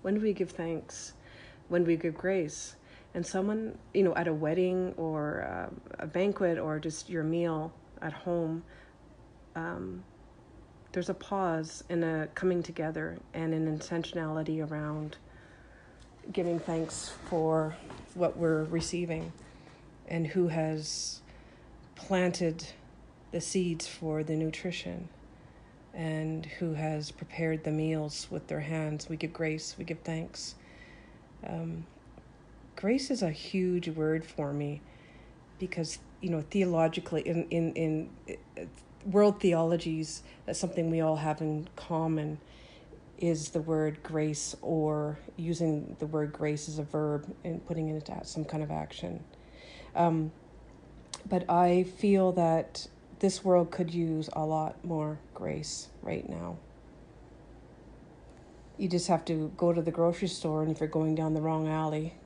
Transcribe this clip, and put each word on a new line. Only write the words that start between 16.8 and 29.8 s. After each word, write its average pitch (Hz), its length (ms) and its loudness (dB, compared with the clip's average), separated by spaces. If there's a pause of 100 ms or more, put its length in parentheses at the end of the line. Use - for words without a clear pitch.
for 160 460 2 (380)
what 175 240 2
we're 160 280 2
receiving 165 680 -2 (760)
and 165 200 0
who 175 220 2
has 156 720 -2 (760)
planted 180 680 0 (680)
the 170 80 -2
seeds 170 480 0
for 156 360 -2
the 156 120 0
nutrition 175 720 -4 (840)
and 160 520 -4
who 160 280 -4
has 151 380 -2
prepared 160 520 -2
the 156 80 0
meals 156 580 0
with - 180 -6
their 147 120 -2
hands. 151 480 -4
We 160 80 -4
give 170 160 -4
grace, 160 460 -4
we 165 80 -8